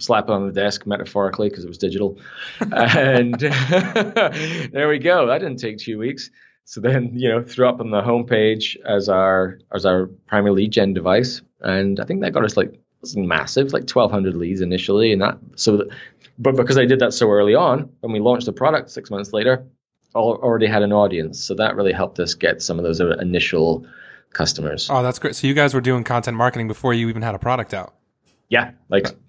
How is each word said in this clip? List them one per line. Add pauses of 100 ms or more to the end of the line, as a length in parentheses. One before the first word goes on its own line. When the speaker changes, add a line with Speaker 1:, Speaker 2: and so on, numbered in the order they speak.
Speaker 1:
slap
it
on
the
desk
metaphorically
'cause
it
was
digital. (220)
<laughs> (120)
And
<laughs>
there
we
go.
That
didn't
take
two
weeks. (340)
So
then,
you
know,
threw
up
on
the
homepage
as
our, (160)
as
our (200)
primary
lead
gen
device. (180)
And
I
think
that
got
us,
like, (220)
wasn't
massive,
like,
twelve
hundred
leads
initially.
And
that, (180)
so,
th-, (480)
but
because
I
did
that
so
early
on, (100)
when
we
launched
the
product
six
months
later, (500)
al-,
already
had
an
audience.
So
that
really
helped
us
get
some
of
those,
uh,
initial (460)
customers.
Speaker 2:
Oh,
that's
great.
So
you
guys
were
doing
content
marketing
before
you
even
had
a
product
out? (560)
Speaker 1:
Yeah, (180)
like,
Speaker 2:
That (120)